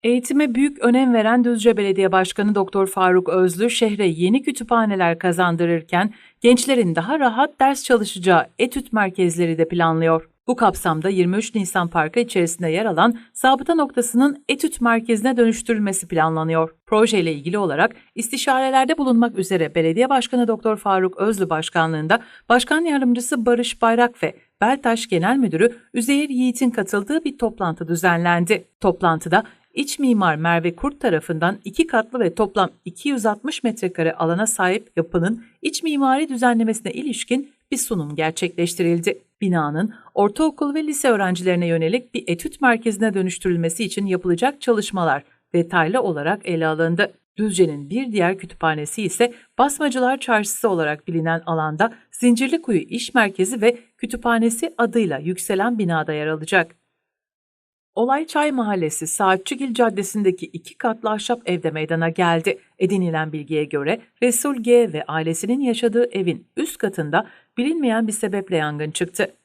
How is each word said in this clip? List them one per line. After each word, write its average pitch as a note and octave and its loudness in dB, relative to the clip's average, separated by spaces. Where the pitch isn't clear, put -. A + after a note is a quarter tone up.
Eğitime B3+ 0
büyük C#4+ 0
önem B3 4
veren A3+ 4
Düzce A3+ 4
Belediye F#3+ 2
Başkanı G3 2
Doktor F#3+ 0
Faruk F#3 2
Özlü, F#3 2
şehre G#3 0
yeni F3+ 2
kütüphaneler G#3 0
kazandırırken E3+ 0
gençlerin A#3+ 4
daha G#3 -2
rahat C4 0
ders C4+ 2
çalışacağı F#3 2
etüt B3 -2
merkezleri F3 0
de E3 2
planlıyor. D#3+ 0
Bu B3 0
kapsamda F3+ 0
yirmi F#3 2
üç G#3+ -4
Nisan F#3 -2
Parkı E3 0
içerisinde F3 -2
yer F#3 0
alan G#3 2
zabıta C4+ 2
noktasının C#4 0
etüt C#4+ -2
merkezine A#3 0
dönüştürülmesi A3 0
planlanıyor. D#3+ 0
Projeyle G#3+ 2
ilgili D#3+ -4
olarak F3 0
istişarelerde C4 0
bulunmak A#3+ 2
üzere F3 -2
Belediye E3 2
Başkanı B3 0
Doktor A3 -2
Faruk F#3 0
Özlü G3 -2
başkanlığında D#3+ 0
Başkan B3+ 2
Yardımcısı B3+ 0
Barış A#3+ 0
Bayrak A#3+ 2
ve D#3+ -4
Beltaş A#3 0
Genel F#3 0
Müdürü A3 2
Üzeyir C#4 0
Yiğit'in B3 0
katıldığı G#3+ -2
bir C#4 -6
toplantı F3+ -4
düzenlendi. F3 2
Toplantıda F3+ 2
iç C#4+ -4
mimar G#3 2
Merve E3+ 0
Kurt C#4+ -6
tarafından E3+ 0
iki D#4+ -2
katlı A#3+ -2
ve F3 0
toplam G3 0
iki - -8
yüz A#3+ -2
altmış A3 -4
metrekare F#3 -2
alana F3 0
sahip F#3+ -2
yapının F3 -2
iç D4 -4
mimari C#4+ 0
düzenlemesine A3+ 0
ilişkin C4+ -4
bir C#4 -4
sunum D#3 -4
gerçekleştirildi. E3+ -2
Binanın F3 -2
ortaokul C#4+ 0
ve D#4 -4
lise C#4+ -2
öğrencilerine F3+ 0
yönelik E3 -2
bir F#3 -6
etüt E3+ -6
merkezine A3+ 0
dönüştürülmesi F3 -2
için G3+ -4
yapılacak F#3 0
çalışmalar F3+ 0
detaylı E3+ 2
olarak E3+ -2
ele E3 -2
alındı. E3 0
Düzce'nin E3+ 0
bir A#3+ -4
diğer F#3+ 0
kütüphanesi D#3+ -6
ise A#3+ -2
Basmacılar C4 0
Çarşısı A3 -2
olarak D#3 -2
bilinen E3 -2
alanda D#3+ -2
Zincirlikuyu B3 0
İş - -8
Merkezi G#3 0
ve A#3+ 2
Kütüphanesi A#3 -2
adıyla A3 0
yükselen F#3+ -4
binada E3 -2
yer D3+ -4
alacak. D#3+ -2
Olay C4+ 0
Çay D4+ 0
Mahallesi G#3 -2
Saatçıgil A3 -2
Caddesi'ndeki G3+ 0
iki - -16
katlı A3+ -2
ahşap A3+ -4
evde E3 -2
meydana D#3+ -2
geldi. E3+ 0
Edinilen E3+ 0
bilgiye D3+ -4
göre D3 -2
Resul B3+ 0
G A#3 4
ve D3+ -6
ailesinin D#3+ -4
yaşadığı A#3+ 0
evin F#3 -4
üst - -6
katında F3 -2
bilinmeyen B3 0
bir G#3+ -4
sebeple G3 -4
yangın D3+ -4
çıktı. - -4